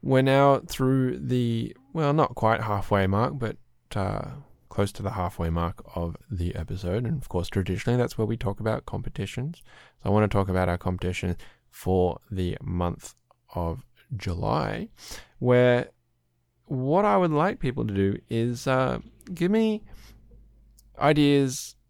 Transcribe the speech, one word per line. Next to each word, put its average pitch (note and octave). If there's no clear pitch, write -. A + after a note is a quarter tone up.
we're C3
now C3+
through C3
the, A#2+
well, D3+
not D#3
quite A2
halfway G2+
mark, A2+
but, A2+
uh, G2+
close G2+
to -
the F#2+
halfway F2+
mark E2+
of E2+
the F2
episode. G2
And D#3
of -
course, F2
traditionally, B2
that's B2
where A2
we A2+
talk -
about G#2+
competitions. -
So -
I -
wanna G#2+
talk G2
about F#2
our F2
competition F2+
for F2+
the F#2
month F2
of E2
July, G#2+
where B2
what D3
I G3+
would F3+
like D#3
people A#2+
to G#2
do G2
is, A#2+
uh, C3
give F3
me A3
ideas C#3+